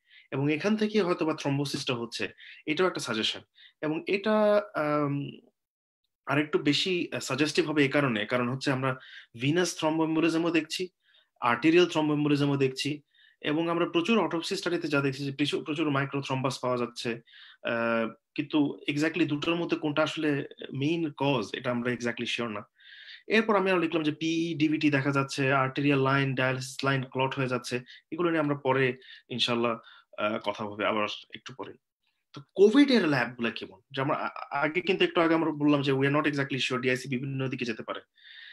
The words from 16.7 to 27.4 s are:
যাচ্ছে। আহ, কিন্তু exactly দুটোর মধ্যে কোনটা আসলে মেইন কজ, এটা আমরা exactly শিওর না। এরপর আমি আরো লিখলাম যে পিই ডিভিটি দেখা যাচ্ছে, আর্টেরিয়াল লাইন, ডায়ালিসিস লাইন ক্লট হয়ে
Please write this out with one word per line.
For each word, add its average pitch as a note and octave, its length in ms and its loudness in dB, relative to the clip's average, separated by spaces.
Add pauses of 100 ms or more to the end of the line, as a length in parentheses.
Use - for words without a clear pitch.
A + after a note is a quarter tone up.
যাচ্ছে। A#2+ 420 -6 (440)
আহ, A#2 440 0 (260)
কিন্তু C#3+ 540 0
exactly D#3 380 0
দুটোর D3 300 -2
মধ্যে E3 200 -2
কোনটা D#3 260 -2
আসলে D3+ 420 -2 (280)
মেইন D3+ 440 -2
কজ, C3+ 380 0
এটা B2 160 -4
আমরা A#2+ 220 -2
exactly A#2+ 320 -4
শিওর A#2 240 -4
না। G#2 140 -8 (640)
এরপর A3 280 4
আমি F#3+ 140 2
আরো F#3 100 4
লিখলাম D#3+ 220 0
যে D3+ 100 2
পিই E3 420 -2
ডিভিটি D3+ 360 2
দেখা C#3 200 2
যাচ্ছে, C#3 420 0
আর্টেরিয়াল C#3 480 2
লাইন, C3+ 340 2
ডায়ালিসিস C3 500 -2
লাইন C3+ 180 0
ক্লট C3 320 -2
হয়ে C3 140 -2